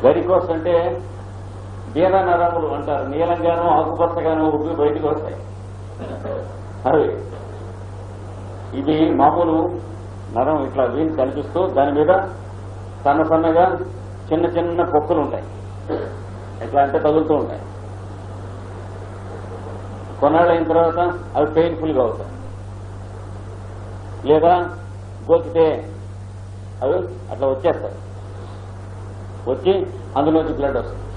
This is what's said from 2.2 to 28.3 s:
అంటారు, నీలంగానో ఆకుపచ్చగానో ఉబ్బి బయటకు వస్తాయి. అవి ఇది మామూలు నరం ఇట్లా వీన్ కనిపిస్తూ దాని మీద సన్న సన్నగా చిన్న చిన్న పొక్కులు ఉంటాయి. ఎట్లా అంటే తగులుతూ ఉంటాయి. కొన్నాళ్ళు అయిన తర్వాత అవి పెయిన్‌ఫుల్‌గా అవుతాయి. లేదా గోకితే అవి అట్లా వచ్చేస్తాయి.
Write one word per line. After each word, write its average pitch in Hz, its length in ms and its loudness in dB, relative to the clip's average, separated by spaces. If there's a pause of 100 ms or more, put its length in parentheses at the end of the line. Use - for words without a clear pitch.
అంటారు, 143 300 -2
నీలంగానో 165 760 2
ఆకుపచ్చగానో 160 640 2
ఉబ్బి 156 320 2
బయటకు 147 320 2
వస్తాయి. - 280 -2 (1500)
అవి 143 280 4 (1600)
ఇది 156 360 4
మామూలు 156 540 4 (720)
నరం 139 280 2
ఇట్లా 127 180 2
వీన్ 143 320 0
కనిపిస్తూ 143 500 0
దాని 139 260 4
మీద 151 240 6 (880)
సన్న 151 180 6
సన్నగా 165 560 6 (540)
చిన్న 165 140 4
చిన్న 170 360 0
పొక్కులు 151 360 2
ఉంటాయి. 127 260 -2 (1160)
ఎట్లా 139 200 4
అంటే 139 160 2
తగులుతూ 156 360 4
ఉంటాయి. - 260 -2 (2500)
కొన్నాళ్ళు 165 320 6
అయిన 170 100 4
తర్వాత 165 360 4 (360)
అవి 151 200 2
పెయిన్‌ఫుల్‌గా 156 480 4
అవుతాయి. 98 280 -2 (1900)
లేదా 156 300 6 (800)
గోకితే 165 340 4 (1160)
అవి 143 120 2 (360)
అట్లా 135 160 -4
వచ్చేస్తాయి. 135 500 0 (1500)